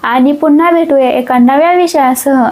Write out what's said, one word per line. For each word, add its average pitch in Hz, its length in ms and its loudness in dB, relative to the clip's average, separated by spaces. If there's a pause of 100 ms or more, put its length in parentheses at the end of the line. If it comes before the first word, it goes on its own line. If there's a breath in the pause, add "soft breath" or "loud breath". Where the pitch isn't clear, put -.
आणि 254 280 0
पुन्हा 311 400 0
भेटूया 302 380 0
एका 254 280 -2
नव्या 277 360 2
विषयासह. 277 800 0